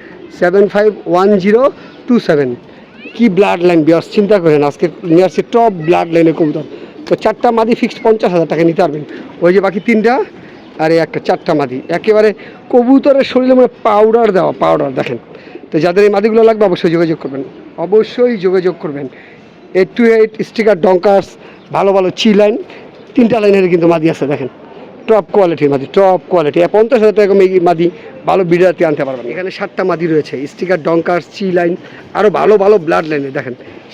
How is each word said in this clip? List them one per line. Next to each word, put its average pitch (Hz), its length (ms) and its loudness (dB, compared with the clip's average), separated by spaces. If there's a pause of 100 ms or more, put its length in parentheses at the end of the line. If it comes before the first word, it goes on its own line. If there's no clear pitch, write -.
(400)
সেভেন 185 340 2
ফাইভ 214 160 0 (220)
ওয়ান 185 180 2 (140)
জিরো 208 180 2 (460)
টু 247 80 2 (120)
সেভেন। 143 220 0 (680)
কি 233 100 2 (120)
ব্লাড 190 300 2
লাইন 170 200 2
ভিউয়ার্স, 165 280 2
চিন্তা 208 280 2
করেন, 151 260 2
আজকে - 160 -6 (280)
নিয়ে 180 140 4
আসছে 175 140 -4 (120)
টপ 233 200 2 (140)
ব্লাড 175 260 0
লাইনের 165 260 2
কবুতর। 151 260 -4 (420)
তো 185 60 -2 (100)
চারটা 220 340 0
মাদি 220 240 2
ফিক্সড - 240 -4
পঞ্চাশ 220 300 2
হাজার 165 160 0
টাকা 165 180 0
নিতে 165 140 -2
পারবেন। 151 200 -4 (400)
ওই 175 120 4
যে 202 100 2
বাকি 190 220 -4
তিনটা, 233 260 2 (680)
আর 160 140 0
এই 165 100 2
একটা, 151 220 -8
চারটা 175 320 -2
মাদি। 131 180 -4 (200)
একেবারে 214 320 2 (440)
কবুতরের 262 580 4
শরীরে 254 280 2
মানে 247 100 4 (180)
পাউডার 220 480 2
দেওয়া, 156 160 0 (120)
পাউডার 156 360 0
দেখেন। 127 180 -6 (540)
তো - 40 -4 (100)
যাদের 180 220 2
এই 208 80 0
মাদিগুলো 220 340 2
লাগবে 214 200 0
অবশ্যই 175 260 -2
যোগাযোগ 165 280 0
করবেন, 135 180 -8 (440)
অবশ্যই 220 480 0 (120)
যোগাযোগ 180 380 -2
করবেন। 143 220 -8 (720)
এইট 190 180 0
টু 240 60 0 (140)
এইট 220 140 2 (180)
স্টিকার 208 260 -4 (100)
ডঙ্কার্স, 190 420 2 (480)
ভালো 185 220 0
ভালো 185 120 0 (100)
চি 226 100 2 (100)
লাইন, 208 160 2 (600)
তিনটা 233 280 2
লাইনের 196 300 4
কিন্তু 170 200 2
মাদি 160 200 0
আছে 151 180 -6
দেখেন। 131 180 -6 (580)
টপ 208 180 2 (100)
কোয়ালিটির 170 380 0
মাদি, 135 120 -2 (120)
টপ 190 240 2 (100)
কোয়ালিটি। 165 340 0
এই - 100 -2
পঞ্চাশ 226 280 2
হাজার 214 120 2
টাকা 208 100 4
এরকম 196 200 2
এই 185 60 0 (160)
মাদি 170 200 0 (420)
ভালো 180 120 2 (100)
বিডারতে 175 380 2
আনতে 147 180 -4
পারবেন। 127 260 -10
এখানে 185 240 -10
সাতটা 196 320 -8
মাদি 165 240 -4
রয়েছে, 147 220 -2 (160)
স্টিকার 180 360 -4
ডঙ্কার্স, 165 380 -2 (100)
চি 196 100 -8 (120)
লাইন, 175 160 -2 (440)
আরও 202 120 2 (100)
ভালো 175 140 2 (100)
ভালো 208 120 4 (100)
ব্লাড 175 260 -2
লাইনে 139 260 -4
দেখেন। 127 160 -8 (400)